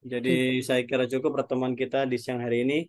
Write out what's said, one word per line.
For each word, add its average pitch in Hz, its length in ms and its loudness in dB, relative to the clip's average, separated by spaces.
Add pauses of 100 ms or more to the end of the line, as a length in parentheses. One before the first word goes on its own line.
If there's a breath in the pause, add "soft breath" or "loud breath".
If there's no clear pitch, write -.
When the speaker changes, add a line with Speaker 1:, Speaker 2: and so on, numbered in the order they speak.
Speaker 1:
Jadi 123 320 -2 (280)
Speaker 2:
Oke. 123 40 -6
Speaker 1:
saya 127 240 2
kira 127 160 2
cukup 131 320 0
pertemuan 127 400 0
kita 131 320 0
di 127 80 0
siang 123 240 -4
hari 120 240 0
ini. 143 140 2 (100)